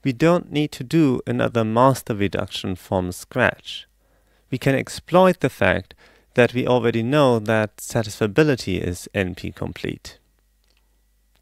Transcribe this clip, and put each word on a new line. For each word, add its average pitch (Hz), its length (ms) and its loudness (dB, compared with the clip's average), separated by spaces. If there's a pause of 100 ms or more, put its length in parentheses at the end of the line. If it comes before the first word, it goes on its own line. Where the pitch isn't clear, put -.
we 135 100 0
don't 165 380 2
need 147 220 -2
to - 100 -12
do 131 440 2
another 117 360 0
master 120 520 2
reduction 98 600 -4
from 92 360 -4
scratch. - 760 -4 (640)
We 131 60 -2
can 135 180 0
exploit 175 640 0
the 135 100 0
fact 92 440 0 (420)
that 120 180 4
we 123 140 -2
already 117 360 2
know 127 360 2
that 107 380 -2
satisfiability 110 1040 -2
is - 320 -8
N 90 220 -2
P 90 160 -10
complete. - 680 -10 (1200)